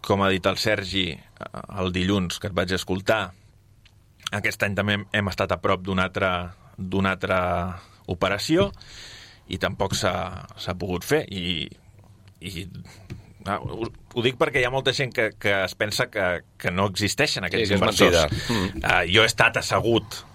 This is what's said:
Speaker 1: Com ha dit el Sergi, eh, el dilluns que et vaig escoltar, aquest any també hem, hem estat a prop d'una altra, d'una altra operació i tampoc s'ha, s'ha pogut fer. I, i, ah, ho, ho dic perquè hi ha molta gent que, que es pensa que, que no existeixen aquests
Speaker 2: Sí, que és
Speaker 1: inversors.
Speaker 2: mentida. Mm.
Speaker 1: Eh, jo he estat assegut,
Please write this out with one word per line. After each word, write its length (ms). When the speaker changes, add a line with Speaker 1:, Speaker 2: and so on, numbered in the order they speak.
Speaker 1:
Com 160
ha 120
dit 140
el 140
Sergi, 520
eh, 520
el 120
dilluns 480
que 100
et 60
vaig 160
escoltar, 600
aquest 320
any 80
també 240
hem, 140
hem 180
estat 220
a 100
prop 220
d'una 240
altra, 240
d'una 380
altra 240
operació 600
i 120
tampoc 380
s'ha, 160
s'ha 220
pogut 260
fer. 220
I, 400
i, 240
ah, 140
ho, 280
ho 360
dic 160
perquè 220
hi 60
ha 60
molta 220
gent 180
que, 160
que 140
es 140
pensa 340
que, 160
que 140
no 180
existeixen 540
aquests 220
Speaker 2:
Sí, 60
que 40
és 20
Speaker 1:
inversors. 440
Speaker 2:
mentida. 340
Mm. 240
Speaker 1:
Eh, 320
jo 100
he 60
estat 300
assegut, 600